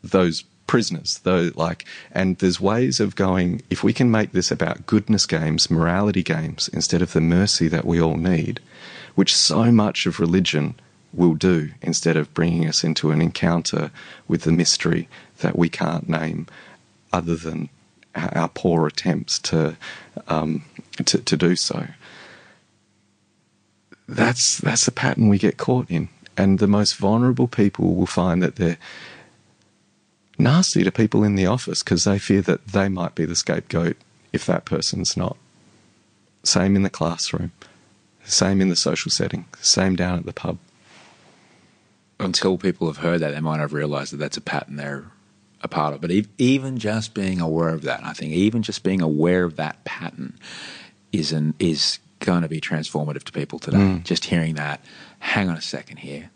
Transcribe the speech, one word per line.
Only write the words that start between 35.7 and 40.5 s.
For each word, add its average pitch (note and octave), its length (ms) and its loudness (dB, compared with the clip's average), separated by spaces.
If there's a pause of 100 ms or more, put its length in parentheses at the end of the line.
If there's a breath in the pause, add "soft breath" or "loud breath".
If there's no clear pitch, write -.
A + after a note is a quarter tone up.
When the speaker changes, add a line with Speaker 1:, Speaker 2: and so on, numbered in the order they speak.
Speaker 1:
Same G2 320 2
in G2 80 4
the F#2+ 80 0
classroom, - 600 -4 (720 soft breath)
same G2 360 2
in F#2+ 80 4
the F2 80 0
social - 340 -2
setting, - 340 -4 (160)
same F#2+ 340 2
down F2+ 240 -2
at E2+ 80 -8
the F2 60 -10
pub. F2+ 260 -8 (1600 soft breath)